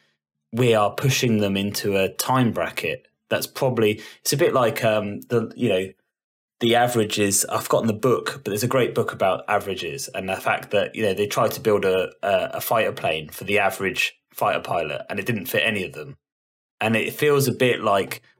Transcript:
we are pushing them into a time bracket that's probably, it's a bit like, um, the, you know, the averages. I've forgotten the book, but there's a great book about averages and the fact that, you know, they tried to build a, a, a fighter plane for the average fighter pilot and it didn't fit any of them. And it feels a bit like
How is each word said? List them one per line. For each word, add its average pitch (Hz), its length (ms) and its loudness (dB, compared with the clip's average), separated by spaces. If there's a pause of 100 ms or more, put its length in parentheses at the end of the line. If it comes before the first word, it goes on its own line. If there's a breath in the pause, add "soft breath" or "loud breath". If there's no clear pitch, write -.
(540 loud breath)
we 117 200 4
are 104 180 4
pushing 127 480 2
them 98 180 2
into 101 400 -2
a 95 120 2
time 127 440 2
bracket - 540 -4 (220)
that's 101 160 -2
probably, 113 560 0 (200 loud breath)
it's - 120 0
a 139 40 0
bit 131 160 4
like, 120 300 2
um, 107 440 0
the, 113 280 0
you 120 140 0
know, 95 180 2 (760)
the 117 140 4
averages. 107 720 2
I've - 200 -4
forgotten 120 220 2
the 110 60 2
book, 117 420 0
but - 100 -16
there's 107 180 -2
a 123 40 0
great 127 280 0
book 113 180 -2
about 95 340 0
averages 92 600 -4
and 98 200 -8
the 95 100 -2
fact - 340 -4
that, 98 240 0
you 107 80 -2
know, 101 100 0
they 101 140 0
tried 110 240 0
to - 100 -10
build 104 240 2
a, 92 240 0 (140)
a, 92 300 0
a - 80 -6
fighter 110 320 0
plane 78 360 -4
for - 140 -14
the 101 160 0
average 95 580 -2 (160)
fighter 104 280 0
pilot 80 480 -4
and 101 100 -6
it 95 60 -8
didn't 107 200 -4
fit 104 180 0
any 104 200 0
of 78 100 -8
them. 71 220 -14 (640)
And 113 160 0
it 104 180 -2
feels 143 340 2
a 120 40 2
bit 123 300 2
like 101 400 0 (180)